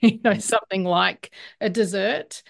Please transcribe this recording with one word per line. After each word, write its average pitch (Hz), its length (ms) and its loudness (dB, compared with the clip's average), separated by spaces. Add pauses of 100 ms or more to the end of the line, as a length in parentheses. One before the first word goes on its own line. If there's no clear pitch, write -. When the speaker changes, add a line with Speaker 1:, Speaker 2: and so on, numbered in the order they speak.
Speaker 1:
you 226 220 4
know, 226 100 4
Speaker 2:
Mm. 208 100 -2
Speaker 1:
something 190 420 -2
like 180 500 0 (260)
a 214 100 0
dessert, 202 800 -2